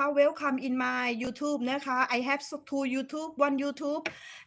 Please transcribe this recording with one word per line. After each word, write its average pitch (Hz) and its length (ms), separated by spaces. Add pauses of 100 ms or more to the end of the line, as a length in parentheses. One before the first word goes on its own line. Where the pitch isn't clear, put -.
ะ - 20 (140)
Welcome 294 380 (100)
in 254 60 (120)
my 254 200 (160)
YouTube 285 380 (120)
น - 40
ะ 285 100
ค - 100
ะ - 20 (200)
I - 100
have 285 140 (280)
two 277 140 (120)
YouTube. 302 360 (160)
One 277 160
YouTube 285 400 (440)